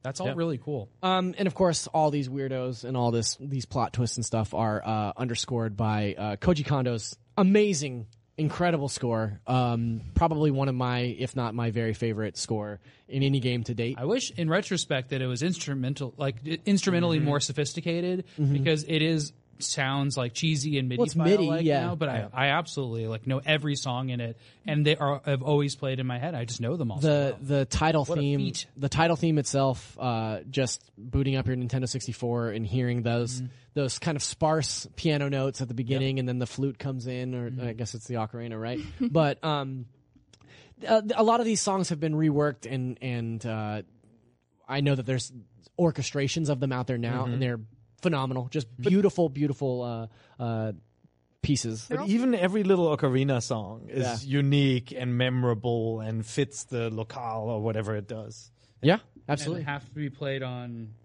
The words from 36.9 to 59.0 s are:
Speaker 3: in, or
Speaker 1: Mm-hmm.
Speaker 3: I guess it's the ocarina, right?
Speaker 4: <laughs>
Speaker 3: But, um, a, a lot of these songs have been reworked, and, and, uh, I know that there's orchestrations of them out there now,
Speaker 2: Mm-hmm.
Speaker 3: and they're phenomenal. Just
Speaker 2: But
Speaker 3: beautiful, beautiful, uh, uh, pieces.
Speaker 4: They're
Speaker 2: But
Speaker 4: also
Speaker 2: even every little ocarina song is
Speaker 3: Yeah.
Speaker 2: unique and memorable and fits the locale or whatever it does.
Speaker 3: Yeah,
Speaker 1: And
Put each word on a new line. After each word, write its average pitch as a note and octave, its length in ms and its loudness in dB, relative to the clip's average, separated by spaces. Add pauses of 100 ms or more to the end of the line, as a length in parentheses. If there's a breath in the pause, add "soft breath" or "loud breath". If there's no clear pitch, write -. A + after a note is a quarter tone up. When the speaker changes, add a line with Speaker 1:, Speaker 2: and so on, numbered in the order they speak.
Speaker 3:
in, B2+ 300 -4
or A#2+ 160 -4
Speaker 1:
Mm-hmm. B2 160 -4
Speaker 3:
I A#2 60 -4
guess A#2 220 -8
it's G#2+ 120 -12
the B2 60 -6
ocarina, A#2 440 -6
right? A2+ 220 -4 (200)
Speaker 4:
<laughs> - 120 0
Speaker 3:
But, D3 320 4
um, C3+ 440 -4 (1000 loud breath)
a, A3 160 4 (120)
a A3 80 4
lot A3+ 180 6
of A3+ 40 2
these A3 160 2
songs F#3+ 280 0
have D#3 100 -2
been D#3 140 0
reworked, D3 580 2
and, B2+ 300 -4
and, A#2 440 -4
uh, G#2+ 360 -4 (840)
I C3+ 140 -2
know C#3+ 140 4
that B2+ 100 -4
there's B2+ 260 -2 (480)
orchestrations D3 680 0
of C3+ 100 2
them C3+ 120 0
out B2+ 160 -2
there B2+ 100 0
now, B2 260 -2
Speaker 2:
Mm-hmm. B2 100 -2
Speaker 3:
and B2+ 80 0
they're B2 180 0 (420)
phenomenal. C3 480 0
Just C#3+ 180 -4 (100)
Speaker 2:
But B2 120 0
Speaker 3:
beautiful, F#3 400 6
beautiful, C3+ 520 -2 (580 soft breath)
uh, - 20 -6
uh, A2 300 -2 (680)
pieces. A2+ 460 -2
Speaker 4:
They're - 100 -2
Speaker 2:
But C#4 60 -2
Speaker 4:
also G3+ 100 2
Speaker 2:
even A#3+ 220 4
every F#3+ 280 2
little F3+ 320 6
ocarina C3+ 460 2
song G#2+ 480 -6
is B2+ 360 -2
Speaker 3:
Yeah. C3+ 140 0
Speaker 2:
unique C#3 560 4
and B2 220 -2
memorable A#2+ 840 2
and A2 240 -4
fits - 400 -2
the A#2 240 -4
locale A2 600 -6
or A2 120 -2
whatever A2 340 0
it G#2 120 -6
does. A2 440 -14 (300 soft breath)
Speaker 3:
Yeah, D3+ 140 6
Speaker 1:
And A3+ 60 -6 (280)